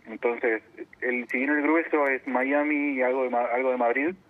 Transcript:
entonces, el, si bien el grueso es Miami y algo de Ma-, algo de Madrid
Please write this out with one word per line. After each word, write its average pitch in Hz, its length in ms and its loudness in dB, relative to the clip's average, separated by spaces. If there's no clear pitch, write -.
entonces, 113 560 -2
el, 123 280 -4
si 131 80 -2
bien 139 140 0
el 147 100 2
grueso 151 460 2
es 131 200 -2
Miami 143 680 0
y 131 80 0
algo 127 200 2
de 127 60 -2
Ma-, 120 240 0
algo 131 180 0
de 127 60 0
Madrid 131 380 2